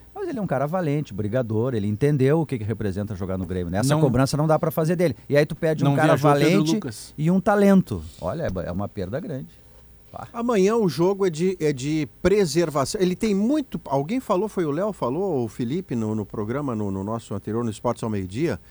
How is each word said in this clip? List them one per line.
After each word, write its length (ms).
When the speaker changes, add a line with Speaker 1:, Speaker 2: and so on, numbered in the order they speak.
Speaker 1:
Mas 140
ele 100
é 40
um 40
cara 180
valente, 480
brigador, 600
ele 140
entendeu 520
o 60
que 100
que 80
representa 520
jogar 200
no 80
Grêmio, 260
né? 80
Essa 160
Speaker 2:
Não. 60
Speaker 1:
cobrança 360
não 100
dá 140
pra 100
fazer 240
dele. 220
E 80
aí 80
tu 120
pede 280
um 40
Speaker 2:
Não 80
Speaker 1:
cara 180
Speaker 2:
viajou 200
Pedro 160
Speaker 1:
valente 240
Speaker 2:
Lucas. 440
Speaker 1:
e 140
um 80
talento. 600
Olha, 240
é 60
ba-, 140
é 60
uma 180
perda 300
grande. 300
Pá. 200
Speaker 3:
Amanhã 440
o 120
jogo 380
é 40
de, 300
é 120
de 360
preservação. 800
Ele 160
tem 180
muito, 520
alguém 340
falou, 280
foi 160
o 60
Léo, 220
falou, 520
o 40
Felipe, 480
no, 180
no 100
programa, 520
no, 160
no 100
nosso 320
anterior, 300
no 60
Esportes 340
ao 60
Meio-Dia, 480